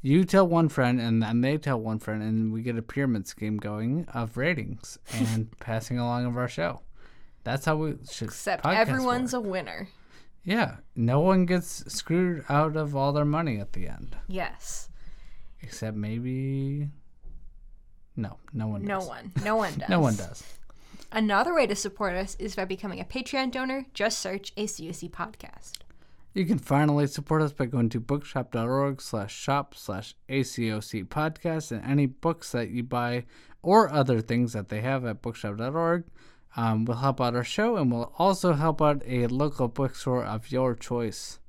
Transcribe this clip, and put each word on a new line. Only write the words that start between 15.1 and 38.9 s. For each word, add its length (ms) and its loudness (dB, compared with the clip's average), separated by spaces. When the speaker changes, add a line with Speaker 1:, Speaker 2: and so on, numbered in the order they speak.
Speaker 1:
Except 360 -6
maybe, 880 -2
no, 220 -6
no 160 -4
one 160 -4
Speaker 2:
No 140 -2
Speaker 1:
does. 100 -6
Speaker 2:
one. 220 -12
No 140 2
one 280 -2
Speaker 1:
<laughs> 40 -4
No 100 6
one 160 4
Speaker 2:
does. 120 -6
Speaker 1:
does. 40 -16
Speaker 2:
Another 440 4
way 100 6
to 100 0
support 380 -2
us 220 -4
is 200 -6
by 100 -2
becoming 340 -6
a 40 -6
Patreon 480 -2
donor. 440 -4
Just 240 0
search 380 -6
A 100 -2
C 220 -8
O 20 -6
C 180 -8
Podcast. 680 -12
Speaker 1:
You 100 2
can 140 2
finally 480 4
support 340 0
us 100 2
by 140 -2
going 240 2
to 100 -2
bookshop 520 -4
dot 160 0
org 340 0
slash 320 -6
shop 400 -2
slash 400 -10
A 140 2
C 280 -2
O 100 -2
C 220 -6
podcast, 680 -4
and 120 -6
any 220 4
books 460 -2
that 180 -2
you 140 -4
buy 420 -2
or 280 8
other 300 4
things 320 0
that 160 -6
they 120 -2
have 220 0
at 200 -6
bookshop 340 -6
dot 160 -4
org, 300 2
um, 300 2
will 120 0
help 220 2
out 160 2
our 80 2
show 340 0
and 140 4
will 280 -2
also 340 6
help 260 2
out 280 4